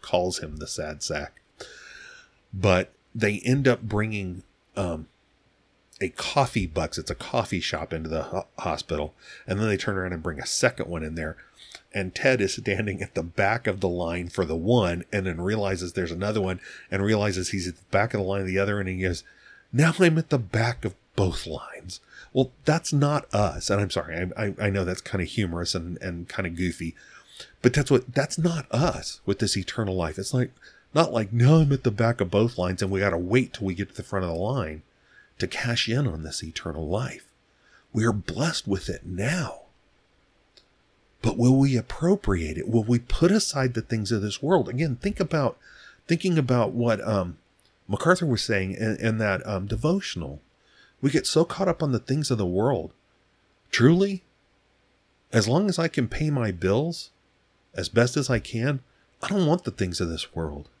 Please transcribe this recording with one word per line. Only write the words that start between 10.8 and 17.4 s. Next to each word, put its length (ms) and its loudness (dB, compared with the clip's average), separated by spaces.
one 140 -6
in 140 -6
there. 200 -6
And 220 -4
Ted 260 2
is 140 0
standing 480 -2
at 140 -8
the 80 -4
back 420 0
of 140 -2
the 80 0
line 400 -4
for 160 0
the 120 -4
one 560 2
and 140 0
then 140 -4
realizes 520 -2
there's 200 -4
another 280 -2
one 200 -2
and 120 -2
realizes 480 0